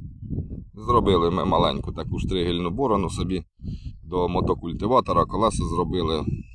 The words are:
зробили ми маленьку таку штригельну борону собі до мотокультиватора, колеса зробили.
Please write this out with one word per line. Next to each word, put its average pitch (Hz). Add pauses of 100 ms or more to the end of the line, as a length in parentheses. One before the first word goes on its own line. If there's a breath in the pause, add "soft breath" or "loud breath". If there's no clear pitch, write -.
(760 loud breath)
зробили 101
ми 85
маленьку 80
таку 82
штригельну 87
борону 101
собі 92 (580 loud breath)
до 87
мотокультиватора, 90
колеса 95
зробили. 82 (300)